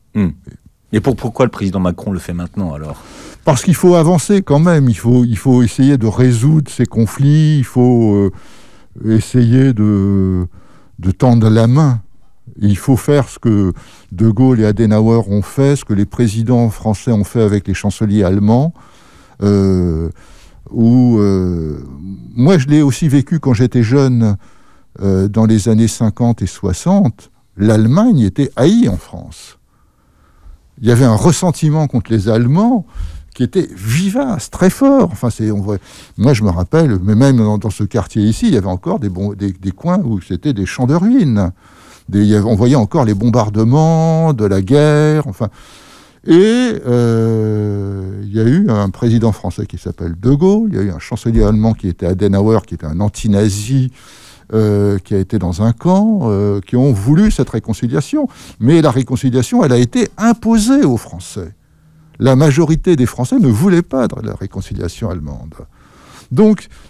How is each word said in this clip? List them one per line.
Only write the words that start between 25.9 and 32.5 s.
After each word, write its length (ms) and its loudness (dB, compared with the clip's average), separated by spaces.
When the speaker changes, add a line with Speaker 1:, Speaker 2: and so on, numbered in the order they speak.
Speaker 2:
et 60 -4
soixante, 840 -2
l'Allemagne 640 2
était 360 0
haïe 320 2
en 80 -4
France. 600 -18
Il 80 0
y 20 4
avait 140 4
un 100 4
ressentiment 760 0
contre 220 -4
les 200 0
Allemands 560 2